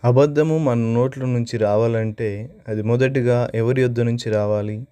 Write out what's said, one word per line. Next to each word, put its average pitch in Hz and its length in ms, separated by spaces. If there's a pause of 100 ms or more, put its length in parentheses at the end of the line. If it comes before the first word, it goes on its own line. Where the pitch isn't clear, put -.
అబద్ధము 147 540
మన 127 200
నోట్ల 120 420
నుంచి 120 360
రావాలంటే 110 920 (180)
అది 107 140
మొదటిగా 123 720
ఎవరి 123 280
యొద్ద 120 180
నుంచి 117 300
రావాలి? 107 600